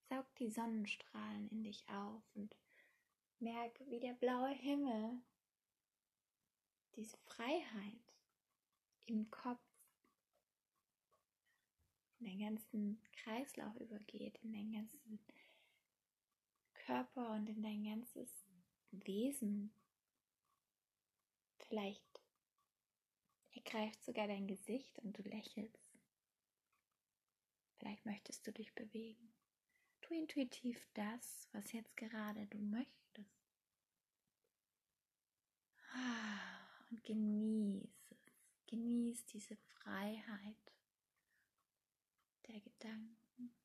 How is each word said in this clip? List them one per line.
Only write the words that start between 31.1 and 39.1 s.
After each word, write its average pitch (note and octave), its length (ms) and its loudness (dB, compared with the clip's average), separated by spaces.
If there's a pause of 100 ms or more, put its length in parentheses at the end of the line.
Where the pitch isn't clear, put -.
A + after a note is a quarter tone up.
was G3+ 200 -6
jetzt A3+ 260 -6
gerade G#3+ 480 -2
du G#3 140 -8
möchtest. - 880 -4 (2500)
Ah, G#3 960 0
und A3+ 120 -6
genieß G#3+ 840 6 (220)
es. - 220 -20 (340)
Genieß A#3 580 4